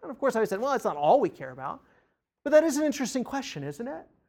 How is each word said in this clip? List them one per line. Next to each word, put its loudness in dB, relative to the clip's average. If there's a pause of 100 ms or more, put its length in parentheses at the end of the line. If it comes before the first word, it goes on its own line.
And -10
of -12
course 0
I 2
said, -2
"Well, -2
that's -2
not -2
all 6
we 2
care -12
about." -10 (640)
But -2
that 8
is 0
an 0
interesting -2
question, -8
isn't -10
it? -12 (220)